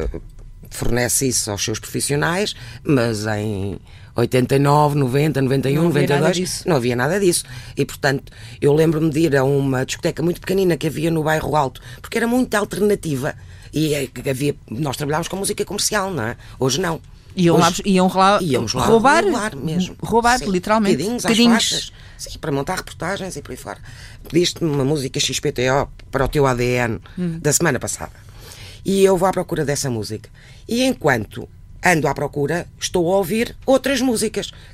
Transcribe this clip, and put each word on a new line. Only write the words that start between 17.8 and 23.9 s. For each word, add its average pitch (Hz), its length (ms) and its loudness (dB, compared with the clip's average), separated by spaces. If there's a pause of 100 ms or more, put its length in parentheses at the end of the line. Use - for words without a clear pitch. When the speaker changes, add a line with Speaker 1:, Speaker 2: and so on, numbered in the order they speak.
Speaker 2:
bus-, 208 80 0
iam 185 240 4
lá 190 280 6
Speaker 1:
íamos 120 320 0
lá 127 100 0
Speaker 2:
roubar? 247 400 6
Speaker 1:
roubar 214 320 -2
mesmo. 170 460 -4
Speaker 2:
Roubar, 233 360 2
Speaker 1:
Sim. 240 120 -4
Speaker 2:
literalmente. 196 480 2
Speaker 1:
Bocadinhos 220 260 -4
às - 60 2
Speaker 2:
Bocadinhos. 233 400 6
Speaker 1:
faixas. - 220 -6 (260)
Sim, - 200 -12
para 147 140 -6
montar 143 240 -2
reportagens 185 600 -8
e 147 60 -10
por - 100 -16
aí 127 40 -12
fora. - 220 -12 (500)